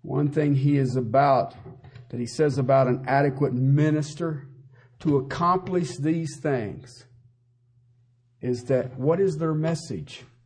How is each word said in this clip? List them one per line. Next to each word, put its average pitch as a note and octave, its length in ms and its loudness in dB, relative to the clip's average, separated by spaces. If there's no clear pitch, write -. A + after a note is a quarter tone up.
One D3 260 -2
thing D3 280 0
he C#3+ 200 2
is B2+ 180 0
about, C3 600 2
that B2 100 -8
he A#2+ 60 -4
says C#3+ 320 0
about C3+ 280 4
an B2+ 220 -2
adequate C#3 460 2
minister D3+ 920 0
to D3 180 0
accomplish F3 800 0
these D#3 420 -2
things, A2 680 -6
is B2 220 -4
that B2+ 340 -2
what D#3 200 0
is F#3 200 0
their D#3+ 160 -2
message? D#3 720 -6